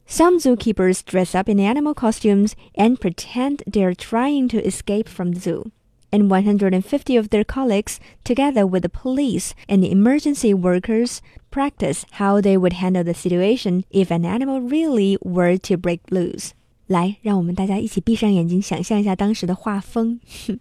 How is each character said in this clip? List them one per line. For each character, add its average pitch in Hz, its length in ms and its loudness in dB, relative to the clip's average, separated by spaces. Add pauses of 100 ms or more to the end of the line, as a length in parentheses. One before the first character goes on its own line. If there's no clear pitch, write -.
(100)
Some 349 280 4
zookeepers 202 680 2
dress 180 320 -2
up 190 140 0
in 202 80 4
animal 277 340 2
costumes 214 600 2 (220)
and 226 220 4
pretend 254 720 -4
they're 190 280 0
trying 254 540 0
to 233 80 -2 (100)
escape 208 400 -4
from 175 260 -4
the 180 60 -6
zoo. 175 280 -6 (440)
And 202 200 4
one 190 160 4
hundred 202 260 2
and 185 100 2
fifty 277 360 0
of 214 100 0
their 214 160 0
colleagues, 226 540 -2 (260)
together 254 420 2
with 185 140 0
the 180 80 -2
police 262 640 -4 (160)
and 196 140 4
the 170 80 0
emergency 254 640 2
workers, 185 640 0 (320)
practice 185 640 -4
how 202 280 2
they 196 160 4
would 180 240 2
handle 185 240 0
the 170 80 -2
situation 185 800 0
if 190 200 2
an 170 140 0
animal 262 380 -2
really 240 580 0
were 180 380 2
to 190 180 -2
break 175 320 -4
loose. - 440 -4 (340)
来， 190 340 0
让 202 160 -2
我 180 60 0
们 175 120 -4
大 190 120 -2
家 196 100 -2
一 226 100 -4
起 196 140 -4
闭 233 140 0
上 214 180 2
眼 170 160 2
睛， 185 140 0
想 180 200 -6
象 208 160 -2
一 208 60 0
下 196 100 0
当 208 200 -2
时 - 100 -6
的 180 100 -2
画 202 240 -6
风。 233 420 -4 (400)